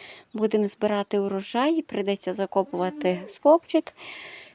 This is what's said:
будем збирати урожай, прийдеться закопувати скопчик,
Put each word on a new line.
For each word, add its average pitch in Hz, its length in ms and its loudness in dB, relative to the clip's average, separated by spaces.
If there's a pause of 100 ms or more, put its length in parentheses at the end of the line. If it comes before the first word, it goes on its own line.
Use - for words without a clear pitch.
(340)
будем 214 320 2
збирати 202 540 -2
урожай, 233 640 0
прийдеться 196 520 -4
закопувати 185 960 -2
скопчик, - 680 2 (600)